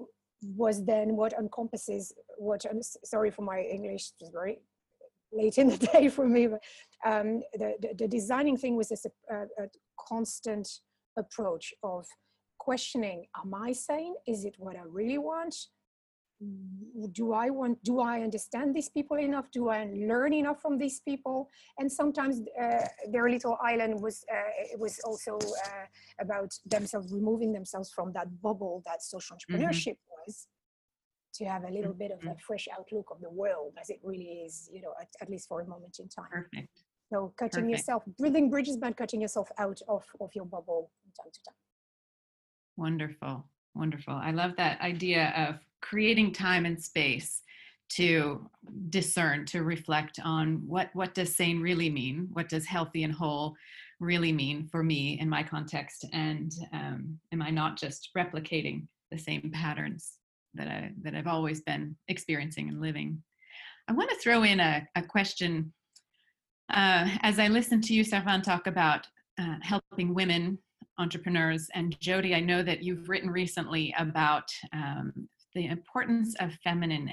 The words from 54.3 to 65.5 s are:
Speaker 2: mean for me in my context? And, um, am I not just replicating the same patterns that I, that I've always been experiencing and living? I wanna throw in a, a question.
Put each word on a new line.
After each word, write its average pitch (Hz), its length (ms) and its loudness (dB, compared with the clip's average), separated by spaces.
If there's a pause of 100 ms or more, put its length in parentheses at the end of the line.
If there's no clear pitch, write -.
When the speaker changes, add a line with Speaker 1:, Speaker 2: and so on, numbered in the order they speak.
Speaker 2:
mean 147 400 0
for 165 120 0
me 143 360 2
in 156 100 0
my 151 140 2
context? 151 680 -6
And, 156 400 -2 (220)
um, 143 460 -6 (120)
am 165 120 -2
I 151 80 -2
not 156 260 0
just - 400 -8
replicating 156 720 -2 (240)
the 160 80 -6
same 156 340 -4
patterns 156 600 -4 (420)
that - 120 -6
I, - 240 -6 (120)
that 151 120 -8
I've 156 120 -4
always 156 340 0
been 147 340 -6 (120)
experiencing 151 640 -4
and 151 120 -6
living? 156 400 -4 (640)
I 220 60 0
wanna 427 280 2
throw 233 220 6
in 202 160 6
a, 151 260 4 (100)
a 175 80 0
question. 170 680 0 (1000)